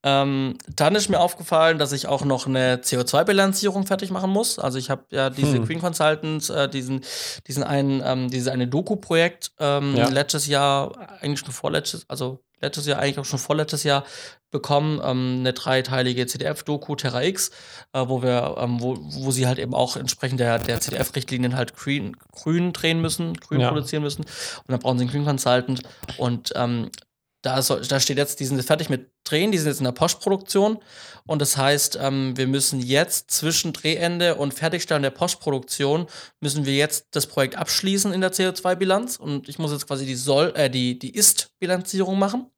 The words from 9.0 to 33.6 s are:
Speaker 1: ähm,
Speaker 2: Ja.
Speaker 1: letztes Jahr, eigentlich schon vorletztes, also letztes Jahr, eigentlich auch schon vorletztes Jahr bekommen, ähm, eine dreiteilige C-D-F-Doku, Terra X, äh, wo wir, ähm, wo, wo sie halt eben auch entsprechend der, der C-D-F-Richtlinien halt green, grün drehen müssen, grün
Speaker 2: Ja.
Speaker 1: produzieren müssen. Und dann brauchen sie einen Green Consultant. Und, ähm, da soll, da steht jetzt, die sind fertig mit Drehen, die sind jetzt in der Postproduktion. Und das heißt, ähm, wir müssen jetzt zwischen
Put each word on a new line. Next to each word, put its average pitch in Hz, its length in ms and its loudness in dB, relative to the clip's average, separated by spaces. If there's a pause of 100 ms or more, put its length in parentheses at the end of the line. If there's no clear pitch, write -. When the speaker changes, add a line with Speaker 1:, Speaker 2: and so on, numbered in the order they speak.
Speaker 1:
ähm, 143 380 2
Speaker 2:
Ja. 120 120 6
Speaker 1:
letztes 143 380 0
Jahr, 139 760 0
eigentlich 143 200 -2
schon - 100 -12
vorletztes, 156 580 -4
also 131 360 -8 (160)
letztes 143 260 -6
Jahr, 143 120 0
eigentlich 139 200 -2
auch 139 60 -8
schon 135 140 -4
vorletztes 151 460 -2
Jahr 143 200 2 (460)
bekommen, 147 540 0
ähm, 127 360 0
eine 127 120 0
dreiteilige 127 720 0
C-D-F-Doku, 147 720 -4
Terra 123 260 -2
X, 190 280 -2 (420)
äh, 131 140 0
wo 127 160 -2
wir, 123 360 0
ähm, 120 220 0
wo, 123 180 -2
wo 135 320 -6
sie 127 160 2
halt 127 120 2
eben 123 160 -4
auch 123 220 0
entsprechend 131 440 -4
der, 117 180 2
der 113 220 -2
C-D-F-Richtlinien 127 760 -2
halt 123 200 -4
green, 139 400 -4 (160)
grün 170 400 0
drehen 165 280 0
müssen, 165 340 -2
grün 151 260 -2
Speaker 2:
Ja. 123 80 6
Speaker 1:
produzieren 147 340 -2
müssen. 147 200 -4
Und - 460 -12
dann 127 120 0
brauchen 127 180 2
sie 123 60 2
einen 123 80 -2
Green 147 120 0
Consultant. 127 580 2 (340)
Und, 120 400 -2
ähm, 120 340 -2 (520)
da 135 200 0
soll, 131 200 0
da 135 180 2
steht 135 180 2
jetzt, 143 220 0
die 139 60 -2
sind 131 180 0
fertig 151 260 4
mit 131 220 -2 (100)
Drehen, 180 300 2
die 185 60 2
sind 156 100 2
jetzt 143 100 -2
in 139 60 -2
der 123 80 0
Postproduktion. 196 880 2 (460)
Und 151 160 0
das 143 160 2
heißt, 139 460 2
ähm, 135 340 0
wir 131 120 0
müssen 139 320 2
jetzt 135 500 0
zwischen 160 420 0